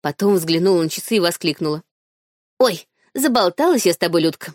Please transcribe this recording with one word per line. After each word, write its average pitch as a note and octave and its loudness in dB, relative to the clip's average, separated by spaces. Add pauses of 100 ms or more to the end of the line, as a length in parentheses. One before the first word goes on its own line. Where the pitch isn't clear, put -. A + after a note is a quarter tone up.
Потом G3+ 0
взглянула E3+ 0
на D#3+ -2
часы - -4
и - 2
воскликнула: E3 -4 (720)
«Ой, A3 0 (260)
заболталась C4 0
я F3 2
с - -4
тобой, E3+ 0
Людка. D#3+ -4